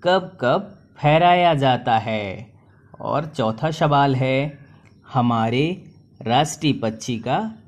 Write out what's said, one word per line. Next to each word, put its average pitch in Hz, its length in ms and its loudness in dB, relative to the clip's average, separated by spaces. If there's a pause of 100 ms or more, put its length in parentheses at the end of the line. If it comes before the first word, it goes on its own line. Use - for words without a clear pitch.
कब 180 380 0
कब 147 480 -2 (140)
फहराया 170 520 4
जाता 127 440 2
है? 104 540 -6 (480)
और 131 260 -4
चौथा 117 440 -4
सवाल 143 460 2
है, 131 420 -2 (540)
हमारे 120 800 0 (300)
राष्ट्रीय 143 500 0
पक्षी 113 460 -4
का 190 340 -4 (160)